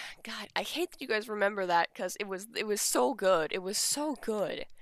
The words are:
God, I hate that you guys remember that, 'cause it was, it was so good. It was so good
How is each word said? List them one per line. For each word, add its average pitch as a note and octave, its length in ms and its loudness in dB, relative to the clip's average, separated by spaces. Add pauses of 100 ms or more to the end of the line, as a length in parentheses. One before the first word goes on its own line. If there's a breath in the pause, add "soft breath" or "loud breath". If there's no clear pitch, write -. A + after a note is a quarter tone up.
(220 loud breath)
God, A3+ 320 -10
I - 80 -2
hate E4+ 300 -4
that - 100 -18
you C4 60 -10
guys A3 200 0
remember G3+ 380 0
that, E3+ 280 4
'cause F#3 260 -6
it G#3 80 -4
was, F#3+ 260 -6
it G#3+ 140 -2
was G3+ 120 2
so B3+ 340 4
good. F#3 380 4
It F#3+ 120 -2
was G3 140 -2
so D4 420 0
good G#3 440 -2 (180 loud breath)